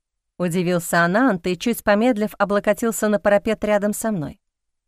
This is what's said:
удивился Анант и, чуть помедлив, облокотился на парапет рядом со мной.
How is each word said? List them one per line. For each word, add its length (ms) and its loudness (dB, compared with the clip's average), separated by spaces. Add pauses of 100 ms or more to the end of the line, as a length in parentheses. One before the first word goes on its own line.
(380)
удивился 680 0
Анант 420 0
и, 100 -2
чуть 260 -4
помедлив, 540 2
облокотился 680 0
на 100 2
парапет 460 0
рядом 300 0
со 180 -4
мной. 300 -6 (460)